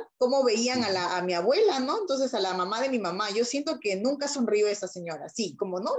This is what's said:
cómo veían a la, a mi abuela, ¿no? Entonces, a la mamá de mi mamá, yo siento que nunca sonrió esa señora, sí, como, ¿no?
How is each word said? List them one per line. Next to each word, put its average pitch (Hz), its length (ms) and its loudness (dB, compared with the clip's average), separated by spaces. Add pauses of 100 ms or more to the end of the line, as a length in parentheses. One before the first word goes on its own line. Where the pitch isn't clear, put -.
(180)
cómo 262 260 4
veían 240 400 2
a 208 60 0
la, 180 280 0
a 180 40 0
mi 180 140 0
abuela, 277 440 4
¿no? 285 200 -2
Entonces, 269 340 0
a 226 60 -2
la 185 160 -2
mamá 190 260 -2
de 269 80 0
mi 254 80 0
mamá, 196 340 -2
yo 226 140 2
siento 294 340 -2
que 196 180 -2
nunca 277 300 0
sonrió 214 400 2
esa 202 200 -2
señora, 165 420 -10
sí, 180 280 -6
como, 185 220 -2
¿no? 247 200 -2